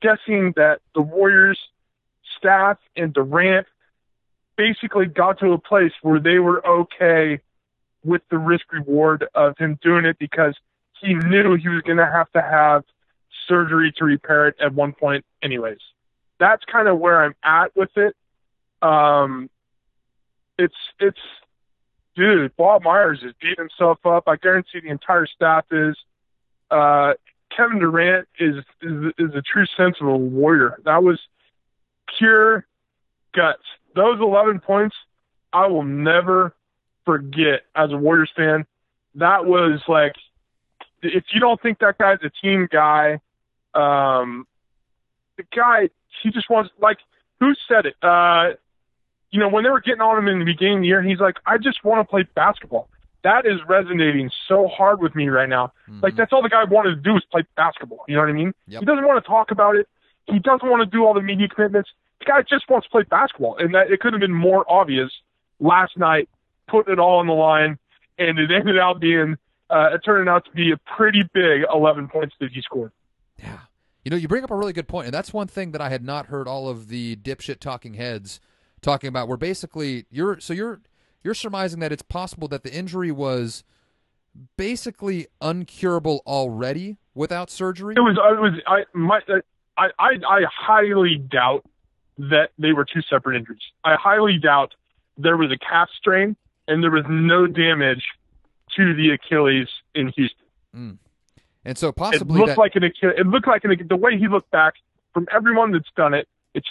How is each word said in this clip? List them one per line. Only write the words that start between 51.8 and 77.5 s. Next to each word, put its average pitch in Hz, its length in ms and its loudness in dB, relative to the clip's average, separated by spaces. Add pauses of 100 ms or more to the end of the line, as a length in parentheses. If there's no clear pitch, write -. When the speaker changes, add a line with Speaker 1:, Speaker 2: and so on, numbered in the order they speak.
Speaker 1:
wanna 214 180 2
play 190 200 -2 (120)
basketball." 156 540 -2 (360)
That 233 220 2
is 196 200 0
resonating 165 640 0 (180)
so 190 200 4
hard 196 340 0
with 156 140 -2
me 147 140 -2
right 131 200 0
now. 127 240 -2 (280)
Like, - 120 0
Speaker 2:
Mm-hmm. - 40 -16
Speaker 1:
that's 226 140 0
all 262 120 6
the 226 60 0
guy 226 140 4
wanted 196 320 2
to 143 60 -10
do 196 120 2
was 196 180 2
play 165 120 0 (140)
basketball. 160 500 -4
You 147 80 -4
know 147 60 2
what 151 80 2
I 147 40 -2
mean? 165 200 -4 (140)
Speaker 2:
Yep. 147 140 -14
Speaker 1:
He 202 40 -8
doesn't 277 200 0
wanna 269 160 2
talk 220 300 0
about 208 240 2
it. 208 140 -2 (380)
He 208 120 0
doesn't 254 300 0
wanna 233 160 2
do 220 200 0
all 214 100 6
the 202 60 -2
media 202 260 -2
commitments. 202 420 -2 (300)
The - 60 -20
guy 277 220 4
just - 220 -2
wants 254 180 2
to - 40 -20
play 220 120 2
basketball. 196 540 -2
And 170 180 -2
that, 190 160 4
it 196 80 2
couldn't 220 220 -2
have 196 80 0
been 175 80 -2
more 190 340 2
obvious 139 400 2 (480)
last 175 380 2
night, 160 320 0 (380)
putting 214 260 0
it 185 60 2
all 180 200 4
on 175 80 -2
the 165 60 0
line, 156 440 2 (420)
and 165 180 -2
it 156 140 0
ended 190 280 0
out 180 200 0
being, 160 380 0 (340)
uh, 156 220 4
it 175 120 -4
turned 196 240 2
out 175 160 0
to - 60 -20
be 165 200 -2
a 151 60 -2
pretty 208 460 0 (100)
big 160 300 2 (100)
eleven 151 340 0
points 156 320 -6
that 131 120 -8
he 127 100 -14
scored. 117 300 -10 (480)
Speaker 2:
Yeah. 110 200 -18 (440)
You - 80 -10
know, 170 60 -2
you 165 100 -6
bring 233 160 -2
up 254 80 -12
a 214 40 -6
really 202 180 -6
good 156 140 -10
point, 127 200 -10
and 123 60 -10
that's 165 200 -10
one 208 140 -8
thing 185 240 -12
that 151 100 -10
I 139 80 -8
had 127 140 -8
not 139 240 -10
heard 139 200 -12
all 135 220 -10
of 113 200 -14
the 117 260 -10
dipshit 127 440 -14